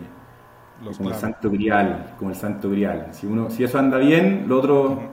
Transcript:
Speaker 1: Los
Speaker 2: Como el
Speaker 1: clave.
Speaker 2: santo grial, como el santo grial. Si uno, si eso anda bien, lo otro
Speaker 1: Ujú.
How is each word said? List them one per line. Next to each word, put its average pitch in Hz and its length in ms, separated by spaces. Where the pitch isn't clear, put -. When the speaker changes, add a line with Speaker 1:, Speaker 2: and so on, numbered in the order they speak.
Speaker 1:
Los 104 140
Speaker 2:
Como 98 120
el 92 80
Speaker 1:
clave. 110 160
Speaker 2:
santo 107 180
grial, 101 680
como 98 120
el 92 60
santo 104 340
grial. 98 420
Si - 140
uno, 113 240
si 123 140
eso 120 140
anda 135 200
bien, 170 500
lo 127 100
otro 139 340
Speaker 1:
Ujú. 131 80